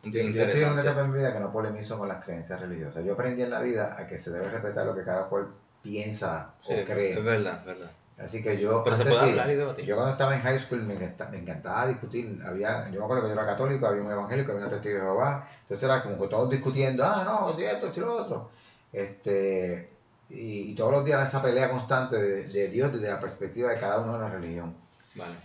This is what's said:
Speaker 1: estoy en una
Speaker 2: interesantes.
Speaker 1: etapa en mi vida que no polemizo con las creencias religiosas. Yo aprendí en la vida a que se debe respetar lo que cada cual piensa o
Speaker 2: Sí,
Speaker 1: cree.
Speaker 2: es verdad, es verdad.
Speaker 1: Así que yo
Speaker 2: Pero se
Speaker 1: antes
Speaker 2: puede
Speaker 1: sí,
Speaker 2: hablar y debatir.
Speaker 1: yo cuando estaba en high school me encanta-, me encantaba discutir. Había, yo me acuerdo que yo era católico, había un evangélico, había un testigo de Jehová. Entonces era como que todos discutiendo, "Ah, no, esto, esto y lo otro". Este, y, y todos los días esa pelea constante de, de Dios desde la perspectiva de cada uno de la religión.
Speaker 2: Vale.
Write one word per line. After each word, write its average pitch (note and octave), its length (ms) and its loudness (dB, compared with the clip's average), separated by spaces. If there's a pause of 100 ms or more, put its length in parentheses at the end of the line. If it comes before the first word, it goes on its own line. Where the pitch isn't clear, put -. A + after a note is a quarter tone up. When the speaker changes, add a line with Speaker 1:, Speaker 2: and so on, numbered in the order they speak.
Speaker 1:
estoy A2+ 120 0
en A2 40 2
una G#2 60 0
Speaker 2:
interesantes. C#3+ 540 4
Speaker 1:
etapa C#3 160 2
en C3+ 100 2
mi C3+ 80 0
vida C3 120 2
que G#2+ 100 -4
no F#2+ 100 -4
polemizo G#2+ 480 -4
con G2+ 80 -4
las F#2 180 -8
creencias F2 340 -8
religiosas. E2 460 -6
Yo G2 80 0
aprendí B2 300 -2
en A#2+ 80 -2
la - 100 -2
vida A2+ 380 0
a F2+ 80 -10
que F2+ 100 -10
se F2 140 -8
debe F#2 180 -4
respetar G#2 380 -4
lo G2 80 -2
que F#2 80 -6
cada F#2 260 0
cual G2+ 200 0 (340)
piensa G#2 720 -6 (100)
o - 40 -12
Speaker 2:
Sí, G#2+ 180 2
Speaker 1:
cree. G2 260 2
Speaker 2:
es G#2+ 100 0
verdad, G#2 360 2
es E2+ 80 -16
verdad. F2+ 240 -10 (260)
Speaker 1:
Así A2 240 -8
que G#2+ 160 2
yo A2 240 4
Speaker 2:
Pero A#2 140 4
se A#2 60 4
Speaker 1:
antes A2+ 120 8
Speaker 2:
puede B2+ 120 8
Speaker 1:
sí, - 60 8
Speaker 2:
hablar C3 200 4
y C#3+ 40 4
debatir. C#3 300 -2
Speaker 1:
yo G2+ 100 0
cuando C3 180 2
estaba C3+ 240 4
en B2 40 -2
high C3 160 2
school B2 260 -4
me G#2 100 -4
encanta-, F2+ 360 -6
me G2 100 -8
encantaba F2+ 460 -4
discutir. A#2 600 -4
Había, G2 420 -2
yo F#2+ 100 -6
me G#2+ 40 -4
acuerdo A#2+ 200 0
que A2 40 0
yo G#2+ 60 0
era G#2+ 120 0
católico, B2+ 420 0
había G2+ 160 2
un G#2 60 -4
evangélico, G#2+ 440 -2
había G2+ 100 -4
un - 80 -4
testigo G#2 240 -2
de G2 60 0
Jehová. B2 440 2 (180)
Entonces G2+ 200 -4
era C3 180 4
como G2 200 -4
que G2 80 0
todos A#2+ 200 2
discutiendo, C3 540 2
"Ah, G3 220 2
no, G#3 240 2 (100)
esto, G3+ 280 0
esto F3 120 -4
y - 60 -2
lo A#3 100 0
otro". F3+ 360 -4 (420)
Este, G2 1000 0 (380)
y, G#2 420 -8
y F#2+ 40 -8
todos A2+ 180 4
los C#3+ 100 4
días C#3 240 4
esa C3+ 140 0
pelea B2+ 280 4
constante B2+ 460 0
de, G2 320 2
de G2 220 0
Dios B2+ 240 2
desde G#2 160 -2
la G2+ 100 -2
perspectiva G2 520 -4
de - 100 0
cada G2+ 180 2
uno A2+ 140 -2
de A2+ 60 -4
la G#2+ 100 -4
religión. E2+ 440 -6 (420)
Speaker 2:
Vale. F2 300 -12